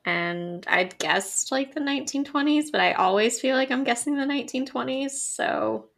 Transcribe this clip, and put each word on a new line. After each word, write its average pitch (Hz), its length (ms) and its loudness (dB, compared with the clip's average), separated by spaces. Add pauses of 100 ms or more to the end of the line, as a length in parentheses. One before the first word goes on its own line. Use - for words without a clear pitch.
and 175 640 -2
I'd 185 300 2
guessed, - 520 0
like, 269 240 -2
the 311 60 -4
nineteen 277 440 -2
twenties, 294 460 2
but - 100 0
I 180 120 4
always 202 480 4
feel 262 160 2
like 262 160 2
I'm 262 100 0
guessing 269 320 0
the 277 100 0
nineteen 262 400 -2
twenties, 262 560 -4
so. - 760 -2